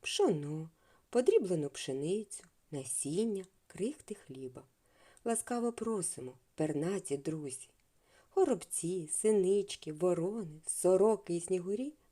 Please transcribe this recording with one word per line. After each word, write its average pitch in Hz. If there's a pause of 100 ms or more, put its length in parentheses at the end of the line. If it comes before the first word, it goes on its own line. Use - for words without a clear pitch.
пшоно, 160 (400)
подріблену 220
пшеницю, 160 (260)
насіння, 185 (220)
крихти -
хліба. 131 (640)
Ласкаво 233
просимо, 196 (160)
пернаті 156
друзі. 147 (600)
Горобці, 185
синички, 196
ворони, 170
сороки 190
і 165
снігурі 190 (180)